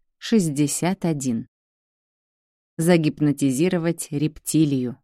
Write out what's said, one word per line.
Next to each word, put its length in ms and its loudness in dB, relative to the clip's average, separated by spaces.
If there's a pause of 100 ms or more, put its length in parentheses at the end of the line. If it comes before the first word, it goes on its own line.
(180)
шестьдесят 880 0
один. 420 -2 (1300)
Загипнотизировать 1300 0
рептилию. 920 -2